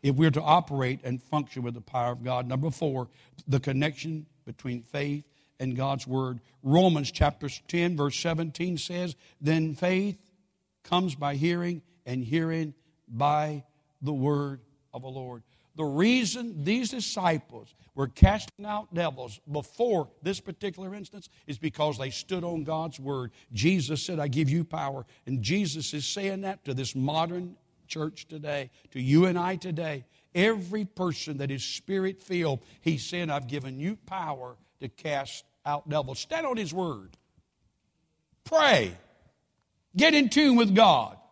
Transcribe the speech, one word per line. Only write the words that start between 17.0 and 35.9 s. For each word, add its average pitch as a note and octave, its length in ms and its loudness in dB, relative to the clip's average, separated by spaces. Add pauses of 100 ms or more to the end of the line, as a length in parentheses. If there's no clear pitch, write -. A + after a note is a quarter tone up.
were C3+ 140 -2
casting - 580 6
out G#3 280 -6
devils C3 460 -4 (120)
before E3 580 0 (120)
this F#3+ 180 -2
particular F#3+ 560 -10
instance G3+ 340 -18 (160)
is C#3 120 -8
because D3+ 400 0
they C3+ 120 -4
stood F3 360 -6
on E3+ 180 -4
God's D#3 340 -4
Word. C3 340 -6 (200)
Jesus C#3+ 500 2
said, F3 160 -4
"I D3 120 -2
give C3+ 200 2
you D#3+ 140 2
power." C#3 420 -6 (200)
And B2+ 160 -4
Jesus D#3 520 -2
is D3 140 -6
saying G3 340 -4
that - 220 -8
to C#3 100 -6
this B2+ 220 -6
modern E3+ 640 -2 (280)
church D#3 440 -8
today, D3 400 -6 (220)
to C3 100 -6
you D3 240 6
and F3+ 120 0
I F3+ 200 -2
today. D#3+ 480 -6 (280)
Every G3+ 520 0
person D#3 540 -6
that C#3 120 -4
is C3+ 140 -6
Spirit-filled, F#3+ 960 -2 (180)
He's D#3+ 260 0
saying, F3 240 -4
"I've C#3 180 -4
given C3 300 -8
you F#3 280 -6
power C#3+ 500 -8 (240)
to C#3 80 -10
cast C#3 560 -6 (220)
out D3 240 -4
devils." C3+ 300 -2